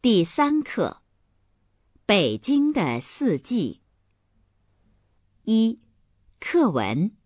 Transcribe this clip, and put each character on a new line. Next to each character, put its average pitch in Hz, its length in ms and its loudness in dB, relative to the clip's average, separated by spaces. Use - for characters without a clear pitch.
第 202 220 4
三 294 380 0
课， - 400 -6
北 143 320 2
京 285 340 0
的 143 300 -2
四 202 360 -4
季。 185 440 -6
一、 220 340 2
课 311 300 2
文。 131 440 -2